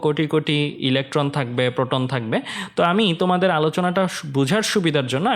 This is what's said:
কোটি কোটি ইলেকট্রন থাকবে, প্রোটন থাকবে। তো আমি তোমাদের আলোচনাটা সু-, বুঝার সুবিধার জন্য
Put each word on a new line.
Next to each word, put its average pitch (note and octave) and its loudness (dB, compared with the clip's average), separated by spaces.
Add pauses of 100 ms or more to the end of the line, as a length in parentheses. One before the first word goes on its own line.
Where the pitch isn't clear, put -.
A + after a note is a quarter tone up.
কোটি D3+ 0
কোটি D3+ 0 (200)
ইলেকট্রন C#3 0
থাকবে, B2+ 0
প্রোটন C3 -2
থাকবে। B2 -2 (380)
তো - 0
আমি F3+ 2
তোমাদের F3+ 2
আলোচনাটা F3 0
সু-, - -8 (100)
বুঝার C#3 2
সুবিধার D#3+ 0
জন্য C3 -2